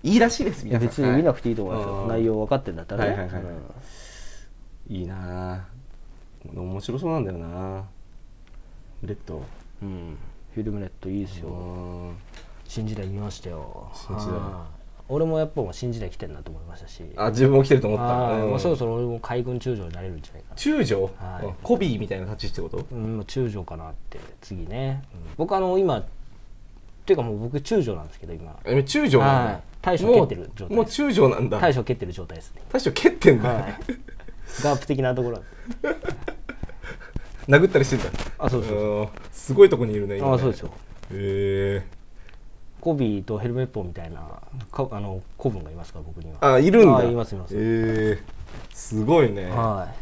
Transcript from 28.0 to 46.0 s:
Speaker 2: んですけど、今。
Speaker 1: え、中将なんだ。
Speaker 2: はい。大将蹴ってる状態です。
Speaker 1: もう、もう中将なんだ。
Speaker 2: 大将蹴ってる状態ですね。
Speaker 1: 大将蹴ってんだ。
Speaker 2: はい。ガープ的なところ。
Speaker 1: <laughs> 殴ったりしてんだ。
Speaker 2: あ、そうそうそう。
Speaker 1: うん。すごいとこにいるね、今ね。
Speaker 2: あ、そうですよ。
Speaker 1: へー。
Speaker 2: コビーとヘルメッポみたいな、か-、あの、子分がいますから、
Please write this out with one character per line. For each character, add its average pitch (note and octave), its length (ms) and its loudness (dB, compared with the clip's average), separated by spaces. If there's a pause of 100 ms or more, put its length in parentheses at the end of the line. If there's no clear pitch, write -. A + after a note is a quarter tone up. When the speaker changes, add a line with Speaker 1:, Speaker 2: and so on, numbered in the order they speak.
Speaker 2:
ん D#2 60 -12
で - 60 -14
す - 60 -18
け E2+ 60 -16
ど、 E2+ 80 -10
今。 D#2 200 -12 (100)
Speaker 1:
え、 C3 180 4
中 D4 260 2
将 C3+ 120 10
な C3+ 200 6
ん A#2+ 60 2
だ。 G#2+ 60 0
Speaker 2:
は F#2+ 60 -6
い。 - 40 -14 (200)
大 F3+ 160 2
将 G#3 120 4
蹴 A3+ 120 10
っ C#3+ 40 4
て - 80 -4
る F2 60 -8
状 E2+ 60 -10
態 - 100 -12
で - 0 -
す。 G2+ 60 -10
Speaker 1:
も F3+ 60 -8
う、 G#3 80 0
も A#3 60 6
う - 40 2
中 C#4+ 260 0
将 D#3 160 8
な A#2 100 2
ん B2+ 120 0
だ。 G3 100 0
Speaker 2:
大 E3+ 140 6
将 B2 100 0
蹴 - 80 -2
っ - 40 0
て - 100 -6
る F2 60 -8
状 F2+ 120 -8
態 - 140 -12
で - 40 -14
す - 120 -14
ね。 - 80 -14 (100)
Speaker 1:
大 C4 80 2
将 - 100 2
蹴 - 200 4
っ - 20 -6
て - 220 8
ん G#2+ 80 2
だ。 A#2+ 80 2
Speaker 2:
は A2+ 100 0
い。 F#2+ 140 -4 (880)
ガ C#3+ 120 4
ー C3 60 0
プ - 60 -10
的 C3+ 160 2
な B2+ 120 4
と B2 80 0
こ A#2+ 80 0
ろ。 G#2+ 180 -6
Speaker 1:
<laughs> - 2000 -8
殴 D3+ 200 12
っ - 20 6
た D#3 100 6
り C#3 60 6
し C3+ 60 -2
て C3+ 60 2
ん - 20 2
だ。 - 80 -2 (320)
Speaker 2:
あ、 B2 100 0
そ B2 100 2
う A2+ 60 0
そ A2 40 -4
う - 20 -4
そ G#2+ 40 -2
う。 G#2 40 0
Speaker 1:
う G#2 240 0
ん。 G#2+ 60 -4 (220)
す - 220 -6
ご G3 140 12
い - 20 10
と D3+ 80 6
こ B2 80 0
に G#2+ 80 -2
い G#2 60 0
る G2+ 80 -2
ね、 G2+ 100 -4
今 C3 120 0
ね。 C3 60 6
Speaker 2:
あ、 B2 40 4
そ B2+ 100 2
う - 40 2
で - 40 -4
す - 40 -12
よ。 - 100 -8 (420)
Speaker 1:
へ - 20 -8 (640)
ー。 F#2+ 40 -6 (960)
Speaker 2:
コ E3 140 2
ビ A2 260 2
ー - 20 -10
と G#2+ 160 -4
ヘ A#2 100 -2
ル A#2+ 60 -2
メ B2+ 100 0
ッ - 20 -4
ポ A2 160 -6
み F2 100 -8
た E2+ 120 -10
い E2 60 -12
な、 E2 100 -12 (500)
か-、 C3+ 220 -4
あ G#2 80 -6
の、 F#2+ 220 -6 (140)
子 C3+ 140 0
分 F#2+ 140 -6
が D2+ 60 -12
い D#2 40 -12
ま E2+ 100 -10
す - 80 -14
か E2 60 -12
ら、 D2+ 80 -12